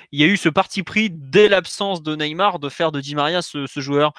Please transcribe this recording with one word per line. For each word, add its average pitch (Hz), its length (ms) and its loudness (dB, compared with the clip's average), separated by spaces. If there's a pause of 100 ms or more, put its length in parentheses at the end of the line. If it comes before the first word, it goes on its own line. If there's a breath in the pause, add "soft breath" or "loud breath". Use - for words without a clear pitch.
(120)
il 143 80 -4
y 147 40 6
a 156 40 6
eu 202 80 4
ce - 140 0
parti - 340 0
pris 214 280 -2
dès 160 360 4
l'absence 190 560 -2
de 156 120 -4
Neymar 165 440 -2
de 143 100 -8
faire 160 220 -2
de 143 80 -6
Di 139 160 -10
Maria 156 260 0
ce, 143 240 -8
ce - 140 -10
joueur. 143 400 0